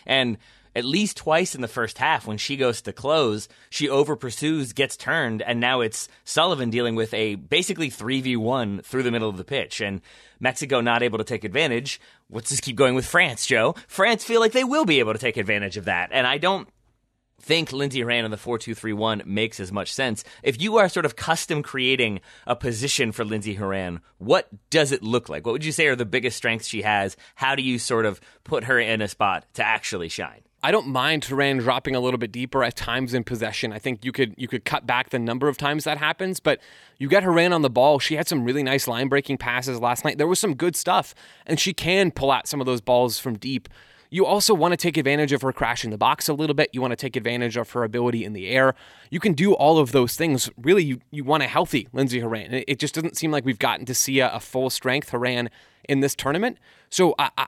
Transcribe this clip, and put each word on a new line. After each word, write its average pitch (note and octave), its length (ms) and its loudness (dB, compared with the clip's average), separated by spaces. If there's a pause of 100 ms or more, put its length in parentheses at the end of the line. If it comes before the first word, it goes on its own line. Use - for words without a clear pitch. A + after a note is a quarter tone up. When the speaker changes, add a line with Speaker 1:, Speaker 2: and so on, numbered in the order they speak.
Speaker 1:
and B2 320 0 (380)
at A#2+ 100 -2
least F#3 320 0
twice D#3+ 380 0
in C3 60 -8
the A#2+ 60 -4
first A2+ 300 -4
half D3 300 0
when A2 100 -6
she C#3 180 -6
goes B2+ 280 0
to G2 100 -10
close, C3 560 0 (220)
she D3 180 -2
over C#3+ 260 2
pursues, C#3 560 -4
gets C3+ 240 -2
turned, B2+ 460 -2
and A#2+ 180 -2
now B2 220 2
it's A2 260 -4 (180)
Sullivan D3+ 440 0
dealing A#2 260 0
with A2+ 160 -2
a G#2+ 240 -2
basically D#3 540 -2
three B2+ 320 -4
v B2+ 160 -2
one A2 460 -2
through B2+ 180 -4
the B2 100 0
middle A2+ 180 -2
of F#2+ 80 -8
the F2+ 60 -10
pitch, - 380 -6
and G2 180 -4 (400)
Mexico B2+ 400 0
not A#2+ 220 2
able A2+ 160 0
to A2 60 -4
take A2 200 -6
advantage. C3 560 -2 (300)
Let's A#2 220 -8
just C3+ 100 -2
keep C3 140 -8
going B2+ 180 6
with B2+ 140 0
France, E3+ 400 0
Joe. B2 260 4 (140)
France A3 360 2
feel A#3 160 2
like A3+ 120 6
they B3+ 120 2
will C#4+ 220 2
be D#3 140 4
able A2 140 2
to A2 60 -4
take A#2+ 180 -2
advantage G2+ 380 -2
of G2 100 -10
that, F2+ 280 0
and B2+ 140 2
I C3+ 100 0
don't F3+ 320 -2 (720)
think D#3+ 300 0
Lindsey C3+ 300 -2
Horan A#2 240 0
in G#2+ 60 -4
the G#2+ 60 -6
four A#2 220 -4
two A2+ 160 -8
three A2 180 -6
one G#2+ 320 -2
makes G#2+ 340 -2
as F#2 120 -10
much G2 200 -6
sense. B2+ 320 -4 (200)
If C3+ 180 -2
you G#3+ 160 0
are G3+ 100 6
sort E3+ 180 -2
of C#3+ 100 -2
custom D#3+ 480 -2
creating B2+ 580 0 (240)
a B2 100 0
position A#2+ 560 -2
for A2+ 140 -4
Lindsey G#2 300 -4
Horan, F#2+ 460 -4 (180)
what C#3 280 0 (220)
does D3 220 2
it C#3 100 -2
look A2+ 280 -2
like? D2+ 180 -6
What A2+ 60 0
would D3+ 120 -4
you D#3 60 -2
say D#3 160 2
are C3+ 80 4
the A#2+ 100 -2
biggest A2+ 320 -2
strengths A2+ 300 -2
she G#2 160 -6
has? G2+ 340 2 (160)
How C3+ 220 -2
do C#3 80 -4
you B2+ 160 0
sort A2+ 260 0
of G2+ 160 -2 (220)
put A#2+ 220 -2
her B2+ 140 2
in A2 220 0
a G#2 60 -2
spot G2 380 -2 (100)
to A#2 100 -2
actually G#2+ 440 -2
shine? C2 320 -10 (200)
Speaker 2:
I C#3+ 100 2
don't G#3 160 2
mind C#3 360 0
Horan C#3 360 0
dropping B2+ 360 0
a B2+ 60 0
little B2 160 0
bit A2+ 160 -6
deeper B2+ 320 0
at A#2 100 -4
times B2 380 -4
in B2 100 0
possession. A2 480 -6
I G#2+ 80 -10
think B2 240 -6
you B2+ 80 -4
could, B2 240 -2
you B2 140 -10
could A#2+ 160 -6
cut C3+ 200 -4
back B2 240 0
the C3+ 80 -2
number A#2+ 300 0
of C#3 100 0
times D3 280 -2
that D3+ 120 -2
happens, E3 440 -2
but C#3+ 180 2 (380)
you C#3 100 -4
get F#3+ 160 6
Horan F3 300 6
on E3 80 4
the C#3 80 4
ball. C3 280 6
She D3+ 200 -2
had D#3+ 100 -2
some C#3 160 0
really B2+ 180 0
nice C3+ 240 0
line-breaking C3+ 520 0
passes B2 420 -2
last A#2+ 240 0
night. D3+ 140 0
There D3 100 2
was F3+ 100 2
some F3+ 180 0
good D#3+ 200 -2
stuff, - 400 0 (320)
and D#3 140 0
she F#3 120 0
can F3+ 380 2
pull C3+ 180 0
out B2+ 160 2
some D3 140 -4
of C3 60 -2
those B2 160 0
balls B2 380 2
from A#2+ 180 -6
deep. B2+ 320 -6 (400)
You F3+ 160 2
also G3 280 4
want E3+ 200 4
to E3+ 40 2
take E3 200 0
advantage C#3+ 340 2
of C3+ 120 0
her C3 100 0
crashing A#2+ 380 -2
the G#2+ 60 -6
box A#2+ 300 2
a D#3+ 60 0
little D3 220 0
bit. C#3+ 180 2
You B2+ 80 -4
want B2+ 100 0
to A#2 60 -4
take C3 180 -8
advantage A#2+ 400 -2
of A#2 160 -4
her A#2+ 140 -2
ability A#2 400 0
in G#2+ 80 -8
the F#2+ 160 -8
air. C3 260 4 (360)
You E3 100 -4
can G#3 120 4
do F#3 200 4
all D#3+ 240 6
of C3 160 4
those B2 240 4
things. D3 400 2
Really, E3 260 4
you, C3 160 -2 (100)
you D3 140 -8
want D3 200 2
a B2 40 0
healthy C#3+ 460 0
Lindsey B2+ 260 0
Horan. A2+ 340 -4
It, B2+ 140 -2
it C3 120 -2
just D3+ 160 -4
doesn't D#3+ 200 -4
seem D#3 160 -2
like C#3 140 -2
we've B2+ 140 0
gotten B2 260 0
to B2+ 80 -6
see C3+ 260 0
a, B2+ 140 4
a A2+ 80 -8
full C3 280 -2
strength C3+ 420 -2
Horan B2 380 -2 (380)
in C#3 140 2
this C#3 140 2
tournament. F#3+ 420 -2 (340)
So F3+ 280 4
I, - 180 0
I, C3 100 -2